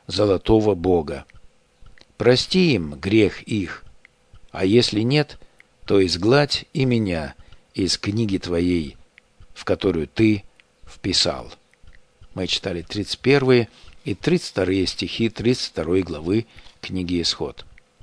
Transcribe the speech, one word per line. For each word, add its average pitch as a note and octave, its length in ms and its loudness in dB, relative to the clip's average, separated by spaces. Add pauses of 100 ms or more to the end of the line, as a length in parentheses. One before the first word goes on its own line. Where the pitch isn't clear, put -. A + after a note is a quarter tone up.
золотого G#2 680 2
бога. E2 520 0 (920)
Прости C#3 560 4
им D#2+ 220 -2
грех F#2+ 480 2
их, - 400 -6 (680)
а F2 140 -2
если G#2+ 360 4
нет, C#3 360 0 (480)
то G2 180 4
изгладь G#2 680 0
и C3+ 120 0
меня F#2+ 500 -2 (400)
из F#2 240 -2
книги G2+ 400 -2
твоей, F2 580 -2 (560)
в - 100 -20
которую F2 440 0
ты G#2+ 360 2 (440)
вписал.'" - 640 -4 (840)
Мы F#2 140 -6
читали F2 340 -6
тридцать - 380 -8
первые C3 500 2 (360)
и G#2+ 100 -6
тридцать E3 340 -2
вторые F#2+ 380 0
стихи - 420 -4
тридцать A#2 420 -2
второй F2+ 300 0
главы E2+ 460 -4 (340)
книги F2 400 -4
"Исход". - 440 -6 (360)